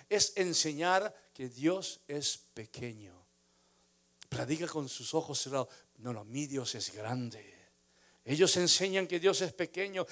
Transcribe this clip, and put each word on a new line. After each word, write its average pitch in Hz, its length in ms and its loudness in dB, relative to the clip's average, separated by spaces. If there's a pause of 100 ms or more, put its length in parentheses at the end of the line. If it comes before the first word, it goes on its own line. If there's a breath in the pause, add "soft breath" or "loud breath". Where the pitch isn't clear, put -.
es 202 300 4
enseñar 180 760 2 (200 loud breath)
que 131 160 -8
Dios 160 580 -2
es 143 300 -2 (160)
pequeño. 107 640 -12 (1080 soft breath)
Predica 139 400 -2
con 147 200 -4
sus - 280 -4
ojos 147 260 0
cerrados. 135 280 -2 (280 loud breath)
"No, 120 160 -6
no, 107 100 -8
mi 127 220 -6
Dios 131 300 -4
es - 180 -6
grande." 117 640 -6 (680 soft breath)
Ellos 151 340 4
enseñan 185 500 4
que 180 120 -2
Dios 190 220 4
es 180 120 -2
pequeño, 185 580 -2